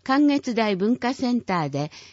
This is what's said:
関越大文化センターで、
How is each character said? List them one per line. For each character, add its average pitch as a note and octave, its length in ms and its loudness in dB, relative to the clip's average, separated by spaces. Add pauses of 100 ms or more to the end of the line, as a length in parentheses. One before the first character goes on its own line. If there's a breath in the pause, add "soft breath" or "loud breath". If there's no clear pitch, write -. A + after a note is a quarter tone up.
関 C#4+ 280 4
越 C#4 220 0
大 G#3+ 220 0
文 G#3+ 220 0
化 B3 180 -4
セ B3 180 -2
ン A#3 80 0
タ F3+ 200 -2
ー D3 100 -2
で、 C#3+ 200 -4 (220 loud breath)